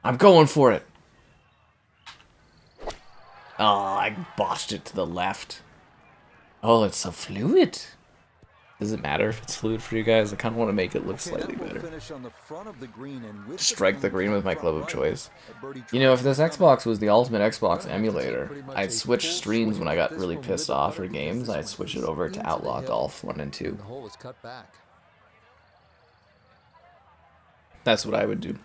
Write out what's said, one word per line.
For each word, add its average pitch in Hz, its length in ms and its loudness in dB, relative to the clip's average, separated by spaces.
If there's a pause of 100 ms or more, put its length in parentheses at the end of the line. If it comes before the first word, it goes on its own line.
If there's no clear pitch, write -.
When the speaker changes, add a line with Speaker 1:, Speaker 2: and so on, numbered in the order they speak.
Speaker 1:
I'm 123 120 0
going 170 300 10
for 135 260 6
it! 92 120 0 (2750)
Oh, 107 60 2
I 101 520 2 (200)
botched - 360 -4
it - 140 -10
to - 80 -18
the 90 120 -2
left. 90 560 -6 (1000)
Oh, 113 220 6
it's 95 140 -2
so 92 120 -4
fluid. 143 680 0 (1000)
Does 104 100 -4
it 110 100 -4
matter 76 280 0
if 110 140 -6
it's - 120 -8
fluid 110 260 -4
for - 160 -6
you 110 60 -2
guys? 110 300 4
I 98 40 -8
kinda 113 220 -4
wanna 107 140 0
make 92 240 -2
it - 100 -4
look 95 80 -4
Speaker 2:
Okay, - 160 -8
Speaker 1:
slightly - 240 -6
Speaker 2:
that - 60 -10
will - 80 -8
Speaker 1:
better. - 120 -10
Speaker 2:
finish 160 300 -12
on 131 140 -14
the 117 60 -14
front 180 380 -16
of 147 120 -18
the 127 80 -14
green 123 360 -14
and 104 220 -16
with 156 120 -12
the - 60 -2
Speaker 1:
Strike 98 320 2
the 92 60 -10
Speaker 2:
fence 101 100 0
Speaker 1:
green 95 200 2
with 98 120 2
my 92 100 0
Speaker 2:
front 80 60 -6
Speaker 1:
club 82 140 0
of 80 80 -2
Speaker 2:
right. - 80 -8
Speaker 1:
choice. - 400 -2 (260)
Speaker 2:
A - 40 -20
birdie 135 320 -14
Speaker 1:
You 123 80 2
know, 131 120 8
if 123 120 4
this 135 140 2
Speaker 2:
try 151 100 4
Speaker 1:
Xbox 147 360 6
was 113 140 0
the 104 100 2
ultimate 113 340 6
Xbox 110 180 0
Speaker 2:
Gonna 98 100 2
have 87 120 0
to - 60 -10
take - 60 -6
Speaker 1:
emulator, 69 520 -2
Speaker 2:
pretty - 160 -14
much - 140 -10
Speaker 1:
I'd 98 120 -2
Speaker 2:
a - 40 -4
Speaker 1:
switch - 340 0
Speaker 2:
full - 80 -2
Speaker 1:
streams 110 420 0
Speaker 2:
swing 85 100 -4
Speaker 1:
when - 20 0
I 76 40 0
Speaker 2:
at 82 40 0
Speaker 1:
got 80 140 2
Speaker 2:
this 160 80 -10
Speaker 1:
really 90 160 -4
Speaker 2:
one - 100 -8
Speaker 1:
pissed - 180 -2
Speaker 2:
with - 40 -4
the 64 80 -2
Speaker 1:
off 71 220 0
Speaker 2:
putter 95 100 -6
Speaker 1:
for 90 60 -10
games. 76 220 -4
Speaker 2:
because 123 120 -6
this 107 80 -6
Speaker 1:
I'd 76 40 -4
Speaker 2:
one 73 80 -6
Speaker 1:
switch - 280 -8
it - 60 -6
Speaker 2:
is 60 40 -6
Speaker 1:
over 80 180 -4
to 82 40 -2
Speaker 2:
into - 140 -8
the - 80 -6
Speaker 1:
Outlaw 65 320 -4
Speaker 2:
hill. - 80 -10
Speaker 1:
Golf 57 340 -4
one - 180 -8
and 71 120 -8
two. - 140 -12
Speaker 2:
And - 120 -8
the 98 60 -18
hole 120 240 -16
is - 80 -20
cut - 260 -18
back. 117 320 -20 (3000)
Speaker 1:
That's 113 200 2
what 107 120 -2
I 104 100 0
would 104 140 -4
do. - 240 -8